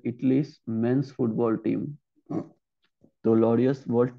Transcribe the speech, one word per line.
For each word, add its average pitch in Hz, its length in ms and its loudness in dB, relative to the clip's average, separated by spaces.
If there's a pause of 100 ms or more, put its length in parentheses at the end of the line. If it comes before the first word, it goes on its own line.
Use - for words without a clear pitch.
(120)
Italy's 131 420 0 (160)
men's 120 460 0
football 113 500 0
team। 110 220 -2 (1400)
तो 113 120 4
Laureus 117 520 2
World 123 320 0